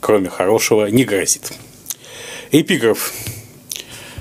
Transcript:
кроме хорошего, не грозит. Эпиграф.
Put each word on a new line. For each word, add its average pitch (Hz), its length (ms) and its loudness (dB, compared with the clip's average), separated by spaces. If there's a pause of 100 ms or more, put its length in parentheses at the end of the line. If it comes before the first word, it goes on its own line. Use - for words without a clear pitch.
кроме 95 300 2
хорошего, 107 560 2
не 120 180 4
грозит. 101 480 -2 (1000)
Эпиграф. 120 600 2 (1080)